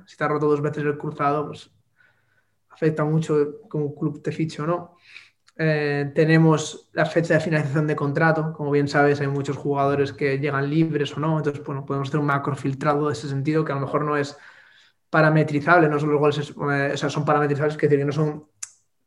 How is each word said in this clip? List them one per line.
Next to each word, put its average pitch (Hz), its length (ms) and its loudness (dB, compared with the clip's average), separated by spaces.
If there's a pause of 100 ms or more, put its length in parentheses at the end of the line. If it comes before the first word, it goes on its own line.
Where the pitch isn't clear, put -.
Si - 100 -20
te - 60 -6
has 151 80 0
roto 151 160 0
dos 147 160 2
veces 147 220 -4
el 147 120 -2
cruzado, 147 520 -2
pues - 240 -16 (1000)
afecta 156 320 0
mucho 151 640 0
como 147 260 -4
club 147 280 -6
te 151 100 -6
fiche 156 300 -6
o 151 40 -4
no. 175 300 -6 (600)
Eh, 147 580 0
tenemos 160 800 4
la 160 120 2
fecha 160 300 0
de 202 60 4
finalización 151 460 0
de 151 100 -2
contrato. 156 580 0
Como 147 160 -6
bien 143 180 2
sabes, 143 320 2
hay 139 60 -2
muchos 139 300 -4
jugadores 139 560 0
que 135 260 -2
llegan 143 320 -2
libres 151 440 0
o 139 60 -6
no. 160 160 0
Entonces, 143 280 -4
bueno, 139 200 -8
podemos 139 240 -4
hacer 151 120 0
un 147 60 -2
macro 139 300 -2
filtrado 147 520 -2
de 147 40 -2
ese - 160 -8
sentido 139 360 0
que 147 80 -6
a - 20 -2
lo 139 80 -4
mejor 147 220 -2
no 147 120 -2
es 143 220 -4 (720)
parametrizable, 156 800 4
no 147 100 0
son 151 120 0
los 143 100 2
goles, 147 180 2
eh, 143 560 -2
o - 20 -6
sea, 139 140 -2
son 156 140 -4
parametrizables, 147 500 2
es 151 60 -8
decir, 143 180 4
que 139 60 0
no 143 80 -2
son, 151 340 -2 (600)